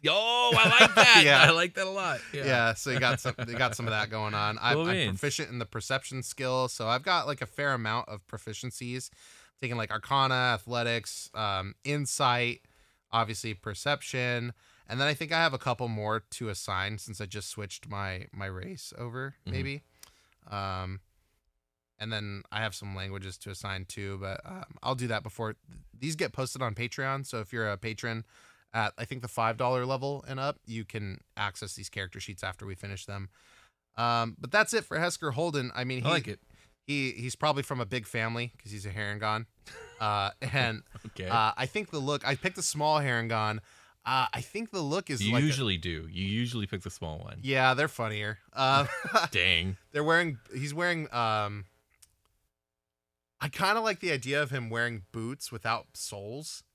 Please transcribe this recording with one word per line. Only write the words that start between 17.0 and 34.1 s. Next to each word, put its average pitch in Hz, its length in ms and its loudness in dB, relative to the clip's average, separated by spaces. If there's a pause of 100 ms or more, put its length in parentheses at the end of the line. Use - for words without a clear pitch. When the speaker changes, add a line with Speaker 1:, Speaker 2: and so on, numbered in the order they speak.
Speaker 2:
I 104 40 -6
just 101 220 -8
switched - 400 -12
my, 98 440 -6
my 101 140 -8
race 95 520 -10
over, 127 360 -8 (120)
Speaker 1:
Mm-hmm. 92 100 -4
Speaker 2:
maybe. 139 260 -4 (680)
Um, 95 500 -4 (1000)
and 110 140 -8
then 101 300 -6 (100)
I 104 80 -4
have 110 140 -4
some 101 200 -10
languages 95 440 -8
to - 120 -14
assign 95 360 -8
too, 98 340 -8
but, 98 240 -8
um, 185 200 -12 (180)
I'll 131 120 0
do 123 140 -4
that 110 140 -2
before 110 320 -8
th-, - 260 -20 (180)
these 151 180 -4
get 151 180 -2
posted 131 260 -4
on 117 140 -2
Patreon. 135 520 -4
So 117 140 -6
if 104 120 -8
you're 113 180 -2
a 101 80 -2
patron 113 460 -6 (500)
at, 107 240 0
I 117 80 -6
think, 127 160 -8
the 120 60 -8
five 113 280 0
dollar 127 300 0
level 135 420 -4
and 135 100 -8
up, 139 280 -4
you 113 180 -6
can 101 360 -8 (160)
access 101 380 -6
these 104 140 -12
character 95 320 -8
sheets 98 240 -10
after 95 220 -8
we 98 80 -8
finish 98 320 -12
them. 98 240 -10 (680)
Um, 117 420 2